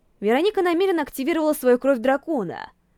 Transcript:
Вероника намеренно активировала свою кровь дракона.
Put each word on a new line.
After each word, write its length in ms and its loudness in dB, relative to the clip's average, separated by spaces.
Вероника 400 0
намеренно 420 0
активировала 500 -2
свою 240 2
кровь 220 2
дракона. 720 -4